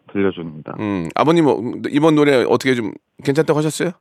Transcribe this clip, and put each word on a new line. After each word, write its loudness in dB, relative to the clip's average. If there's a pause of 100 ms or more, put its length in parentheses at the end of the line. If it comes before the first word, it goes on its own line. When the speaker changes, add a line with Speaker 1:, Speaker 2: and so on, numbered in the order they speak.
(120)
Speaker 1:
들려줍니다. -6
Speaker 2:
음, -4
아버님, 4
어, 2 (340)
이번 4
노래 4
어떻게 2
좀 -6 (320)
괜찮다고 2
하셨어요? -2 (100)